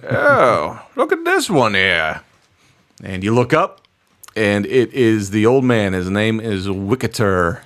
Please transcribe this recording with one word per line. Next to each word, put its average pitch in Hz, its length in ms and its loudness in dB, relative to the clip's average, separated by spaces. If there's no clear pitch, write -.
Oh, 117 720 0
look 294 160 -2
at 339 140 -2
this 349 240 0
one 123 240 2
here. 87 480 0
And 95 200 -10
you 104 100 0
look 123 200 2
up, 165 280 -2
and 101 300 0
it 117 280 0
is 110 360 2
the 107 160 0
old 127 180 4
man. 110 300 2
His 92 160 -4
name 107 300 0
is 101 300 -6
Wickiter. 98 960 -2